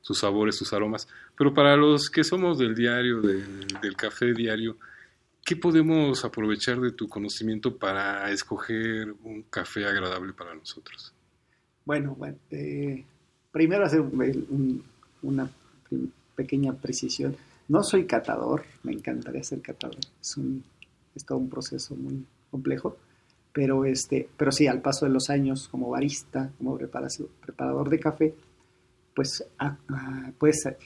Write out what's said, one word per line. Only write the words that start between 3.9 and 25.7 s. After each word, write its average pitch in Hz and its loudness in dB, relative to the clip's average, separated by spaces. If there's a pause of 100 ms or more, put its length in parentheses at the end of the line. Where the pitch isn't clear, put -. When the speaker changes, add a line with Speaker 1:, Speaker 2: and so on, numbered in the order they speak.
Speaker 1:
café 120 0
diario, 113 -2 (680)
¿qué 170 0
podemos 160 4
aprovechar 107 0
de 123 0
tu 117 -6
conocimiento 107 -4
para 98 -4
escoger 110 -4 (100)
un 110 -14
café 101 -6
agradable 92 -4
para 87 -16
nosotros? - -18 (720)
Speaker 2:
Bueno, 143 -2
bueno, 143 -12 (140)
eh, 143 -6 (480)
primero 175 4
hacer 156 4
un, 135 -2 (360)
un, 135 0 (400)
una 135 -2 (400)
prim-, 131 -4 (240)
pequeña 135 0
precisión. 135 -4 (320)
No 175 4
soy 190 4
catador, 117 0 (200)
me 127 -4
encantaría 127 -6
ser - -8
catador. - -12 (240)
Es - -8
un, 131 -4 (520)
es 139 -16
todo 131 -4
un 131 -2
proceso 135 -8
muy 135 -8 (260)
complejo, 135 -4 (560)
pero, 135 2
este, 135 0 (100)
pero 143 2
sí, 147 4
al 127 2
paso 139 0
de 135 4
los 131 2
años, 135 0
como 127 -4